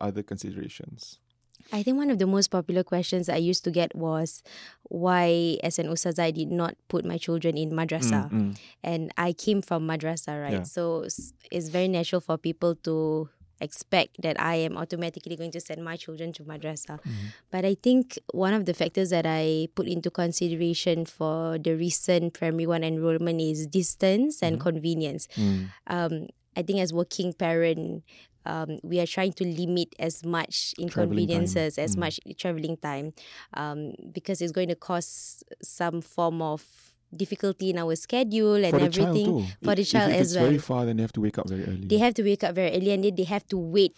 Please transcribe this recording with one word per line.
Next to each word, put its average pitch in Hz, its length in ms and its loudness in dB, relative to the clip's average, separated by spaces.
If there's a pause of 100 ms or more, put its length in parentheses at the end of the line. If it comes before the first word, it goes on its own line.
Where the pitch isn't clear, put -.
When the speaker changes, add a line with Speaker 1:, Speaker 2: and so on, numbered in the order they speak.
Speaker 1:
other 101 240 -4
considerations? - 960 -12 (520)
Speaker 2:
I 208 140 -2
think 262 160 2
one 285 80 2
of 220 80 2
the 185 80 2
most 196 240 4
popular 180 320 0
questions 180 480 -2
I 156 80 0
used 170 280 0
to 180 60 0
get 165 220 0
was 160 480 -4 (480)
why, 170 760 2
as 170 140 0
an 165 100 -2
ustazah, 165 360 -2
I 160 80 4
did 156 200 -4
not 175 220 0 (140)
put - 180 -2
my 170 120 -2
children 165 400 0
in 156 140 -2
madrasah. 160 600 0
Speaker 1:
Mm, - 20 -2
mm. 101 240 0 (260)
Speaker 2:
And 165 340 -4
I 175 160 0
came 202 280 0
from 165 260 -2
madrasah, 156 540 -4
right? 143 120 -4
Speaker 1:
Yeah. 135 100 -2
Speaker 2:
So 170 420 -2
s-, - 280 -8 (180)
it's 165 180 -4
very 180 180 2
natural 180 340 0
for 160 160 -2
people 165 360 0 (160)
to 156 400 0 (300)
expect - 640 -2
that 160 180 -2
I 165 220 0
am 160 160 -2
automatically 170 580 -8
going 165 140 -8
to 170 100 -10
send 165 240 -10
my 165 140 -8
children 165 360 -10
to 151 100 -18
madrasah. 151 580 -10
Speaker 1:
Mm-hmm. 104 260 -8 (220)
Speaker 2:
But 185 160 -2
I 196 80 4
think 254 460 2 (120)
one 190 220 2
of 214 120 2
the 175 100 0
factors 175 340 0
that 170 160 2
I 160 480 2
put - 140 -2
into 170 240 -2
consideration 170 960 0
for 160 520 -2
the 160 180 2
recent 170 640 2
primary 165 300 0
one 165 160 2
enrollment 160 580 2
is 156 240 -2
distance 190 800 2
and 165 180 2
Speaker 1:
Mm-hmm. 175 80 0
Speaker 2:
convenience. 160 640 -2
Speaker 1:
Mm. 95 380 2 (140)
Speaker 2:
Um, 165 400 -2 (280)
I 180 60 0
think 196 180 0
as 175 140 0
working 175 400 0
parent, 165 680 0 (440)
um, 156 340 -6
we 170 220 -2
are - 20 0
trying 190 300 -2
to - 80 -4
limit 175 560 0
as 165 240 0
much 165 560 -2
Speaker 1:
Travelling 175 480 0
time. 170 160 2
Speaker 2:
inconveniences, 170 340 0
as 156 180 0
Speaker 1:
Mm. 185 40 0
Speaker 2:
much 160 160 -2 (240)
travelling 160 400 -4
time, 147 320 -6 (480)
um, 147 320 -6 (240)
because 185 240 -4
it's 175 160 -2
going 180 160 2
to 165 80 -4
cause - 640 -2 (160)
some 170 400 -2
form 165 420 -2
of 156 220 -4 (520)
difficulty 190 560 -2
in 175 80 -2
our 165 160 0
schedule 214 640 4
and 185 160 4
Speaker 1:
For - 80 6
the 175 80 4
child 175 240 4
Speaker 2:
everything. 208 160 4
Speaker 1:
too. 123 120 2 (200)
Speaker 2:
For 202 160 4
the - 80 4
Speaker 1:
If, - 80 -2
Speaker 2:
child 208 160 6
Speaker 1:
if 180 80 6
Speaker 2:
as 180 80 4
Speaker 1:
it's 175 80 -2
very 143 240 6
Speaker 2:
well. - 80 -6
Speaker 1:
far, 123 160 2
then 117 160 2
they 113 80 2
have - 80 -14
to 107 80 0
wake 107 160 0
up - 80 -4
very 95 160 -4
early. 95 240 -4
Speaker 2:
They 208 160 4
have 240 160 4
to 214 40 2
wake 202 200 2
up 175 120 0
very 180 200 2
early, 190 160 2
and 196 120 2
then 202 120 2
they 185 80 0
have 202 240 -4
to 202 80 -4
wait 180 420 4